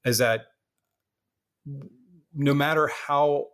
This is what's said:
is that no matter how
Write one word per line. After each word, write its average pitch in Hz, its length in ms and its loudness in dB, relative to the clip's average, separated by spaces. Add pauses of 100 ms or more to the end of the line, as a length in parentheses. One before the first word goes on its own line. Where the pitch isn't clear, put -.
is 120 140 0
that 113 240 0 (1900)
no 143 200 0
matter 147 340 2
how 143 640 0